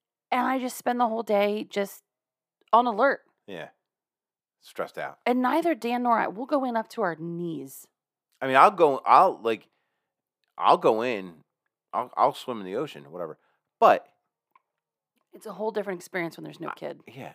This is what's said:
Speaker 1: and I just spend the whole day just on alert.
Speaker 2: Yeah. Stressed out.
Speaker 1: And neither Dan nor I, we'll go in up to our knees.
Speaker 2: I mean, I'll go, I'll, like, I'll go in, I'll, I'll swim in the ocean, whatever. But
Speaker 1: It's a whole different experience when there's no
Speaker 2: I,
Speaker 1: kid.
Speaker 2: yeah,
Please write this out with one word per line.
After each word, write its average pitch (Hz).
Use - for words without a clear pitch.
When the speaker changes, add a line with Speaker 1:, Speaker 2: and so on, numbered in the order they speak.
Speaker 1:
and 254
I 254
just 247
spend 247
the 247
whole 220
day 208
just -
on 240
alert. 233
Speaker 2:
Yeah. 87
Stressed -
out. 71
Speaker 1:
And 247
neither 311
Dan 240
nor 233
I, -
we'll 226
go 269
in 240
up 220
to -
our 170
knees. 165
Speaker 2:
I 135
mean, 131
I'll 170
go, 160
I'll, 135
like, 113
I'll 123
go 127
in, 98
I'll, 120
I'll 123
swim 117
in 95
the 92
ocean, 76
whatever. 82
But 120
Speaker 1:
It's 208
a 208
whole 214
different 196
experience 175
when 165
there's 151
no 151
Speaker 2:
I, -
Speaker 1:
kid. 143
Speaker 2:
yeah, 123